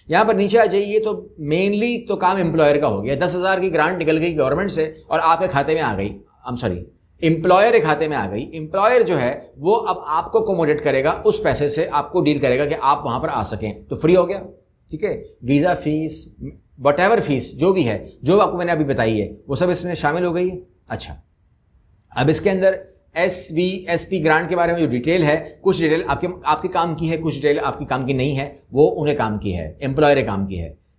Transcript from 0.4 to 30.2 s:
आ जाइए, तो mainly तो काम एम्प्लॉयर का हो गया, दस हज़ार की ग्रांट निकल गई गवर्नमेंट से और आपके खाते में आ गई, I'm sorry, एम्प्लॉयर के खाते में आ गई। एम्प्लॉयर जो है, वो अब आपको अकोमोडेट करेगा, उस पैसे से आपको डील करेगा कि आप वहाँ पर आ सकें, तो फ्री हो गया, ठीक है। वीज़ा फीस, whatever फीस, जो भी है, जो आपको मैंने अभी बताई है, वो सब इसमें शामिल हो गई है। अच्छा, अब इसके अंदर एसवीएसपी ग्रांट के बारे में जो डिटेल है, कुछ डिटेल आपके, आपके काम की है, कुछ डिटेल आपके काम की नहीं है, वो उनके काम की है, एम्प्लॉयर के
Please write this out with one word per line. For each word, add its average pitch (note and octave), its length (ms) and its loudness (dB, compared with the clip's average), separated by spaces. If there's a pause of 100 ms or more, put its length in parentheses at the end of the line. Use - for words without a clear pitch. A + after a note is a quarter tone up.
आ A3 60 8
जाइए, G3+ 360 0
तो G3+ 420 -6
mainly G3+ 560 0 (100)
तो G3+ 80 -2
काम F#3 220 0
एम्प्लॉयर D#3 400 4
का D3 80 0
हो G2+ 160 -2
गया, C3 120 -2
दस F3 200 0
हज़ार F#3 260 0
की F#3 100 -2
ग्रांट E3 280 0
निकल D#3+ 180 0
गई E3 180 -2
गवर्नमेंट D3+ 360 0
से D#3 400 -4
और D#3+ 100 0
आपके E3 280 2
खाते C#3+ 260 0
में E3 60 0
आ B2 140 -2
गई, G2+ 260 -6 (300)
I'm B2 120 -8
sorry, F#2 160 -2 (460)
एम्प्लॉयर F3+ 480 4
के A3+ 80 6
खाते D#3 280 0
में D3+ 80 -4
आ G#2+ 100 -4
गई। G#2+ 280 -8
एम्प्लॉयर G3 480 2
जो F3 140 0
है, B2 420 -4
वो D#3+ 140 0
अब A3 340 -2
आपको E3 340 0
अकोमोडेट E3 400 0
करेगा, C#3 320 0 (140)
उस - 180 2
पैसे D3 240 0
से D3+ 180 0
आपको D3 340 -2
डील D3 180 2
करेगा C3 280 2
कि D3+ 80 -2
आप C#3 300 0
वहाँ A#2+ 160 -2
पर D#3 80 -4
आ B2+ 140 -2
सकें, G#2+ 440 -6
तो C3 100 -8
फ्री E3 180 4
हो F3+ 100 6
गया, F#3+ 200 -6 (460)
ठीक D#3 140 -8
है। F#3 200 -4 (200)
वीज़ा C#3+ 300 4
फीस, - 640 -4 (460)
whatever F3 380 4
फीस, - 360 -2
जो F3+ 160 2
भी F#3+ 100 2
है, G#2+ 300 -4 (120)
जो F3+ 140 4
आपको F3+ 200 2
मैंने F3 140 -2
अभी D#3 120 0
बताई A2+ 340 0
है, G2 180 -6 (120)
वो C#3 80 -4
सब F3+ 140 2
इसमें F3 240 -2
शामिल D#3 300 -2
हो F3 80 -2
गई F3+ 160 -2
है। F#3 140 -10 (280)
अच्छा, - 300 -10 (960)
अब C#3 140 2
इसके D#3+ 200 2
अंदर F#3+ 340 2 (320)
एसवीएसपी F3+ 1040 -2
ग्रांट D#3 280 2
के F3+ 80 -2
बारे E3+ 160 2
में E3+ 80 -2
जो D#3 60 2
डिटेल C3+ 360 0
है, D3+ 420 0
कुछ F#3 160 2
डिटेल E3 280 2
आपके, D3 180 -2 (200)
आपके D#3 220 0
काम E3+ 260 -2
की D#3+ 120 -4
है, D#3+ 100 -2
कुछ D#3 180 -4
डिटेल C#3+ 240 0
आपके C3+ 260 -4
काम C3 200 -4
की C3+ 100 -2
नहीं C3+ 200 0
है, C#3 280 -8 (100)
वो C#3 120 6
उनके D3 300 0
काम A2 240 -2
की G2+ 140 -4
है, E2 300 -8
एम्प्लॉयर C#3+ 340 4
के C3 60 0